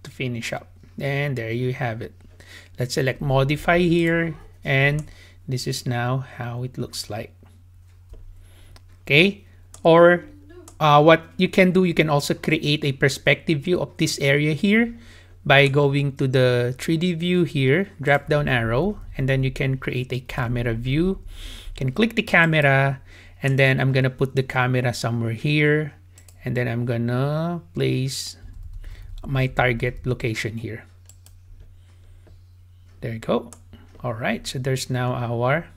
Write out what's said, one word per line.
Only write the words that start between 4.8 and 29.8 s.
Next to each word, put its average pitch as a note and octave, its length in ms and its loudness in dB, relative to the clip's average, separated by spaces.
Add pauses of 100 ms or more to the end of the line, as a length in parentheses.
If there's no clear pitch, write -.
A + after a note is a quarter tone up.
this B2+ 180 -6
is C3+ 200 -6
now B2+ 500 -2
how A#2+ 280 -8
it B2+ 120 -12
looks - 320 -10
like. G#2+ 240 -10 (1700)
Okay, E3+ 400 4 (380)
or, E3+ 420 6 (560)
uh, D3+ 200 6
what D#3+ 240 6 (140)
you F#3 100 2
can F#3 240 4
do, F#3 120 4
you E3 100 0
can D#3 160 2
also C#3+ 240 0
create D3+ 500 -2
a C#3 80 0
perspective D3 680 0
view F3 200 0
of - 160 -8
this D#3 240 -2
area D3 320 2
here A3 400 2 (540)
by C#3 200 8
going C#3 500 2
to C#3 120 0
the B2+ 500 2
three E3 200 -2
D F3+ 160 0
view F3 300 0
here, C#3+ 440 0 (140)
drop C#3+ 260 0
down D3 200 0
arrow, B2+ 520 0 (160)
and C3+ 140 0
then C3+ 120 2
you C3 80 0
can C3 280 -2
create B2+ 340 -6
a B2+ 80 -4
camera A#2+ 540 -4
view. C#3+ 500 -2 (480)
You - 20 -12
can C3 180 -4
click A3+ 240 0
the - 60 0
camera, C#3+ 800 4 (420)
and C3+ 160 2
then C3+ 220 4
I'm C3+ 120 2
gonna C3 180 2
put C3+ 240 -2
the C3+ 80 2
camera B2+ 500 0
somewhere A#2 400 -4
here. D3 600 0 (500)
And B2+ 120 -4
then B2 100 -2
I'm A#2+ 200 -4
gonna C#3 760 -2 (120)
place C3 640 -4 (880)
my C3 200 -2
target B2 600 -2